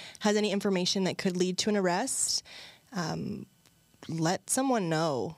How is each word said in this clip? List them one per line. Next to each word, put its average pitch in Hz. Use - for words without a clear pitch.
has 208
any 208
information 190
that 160
could 180
lead 180
to -
an 208
arrest, 190
um, 160
let 165
someone 254
know. 156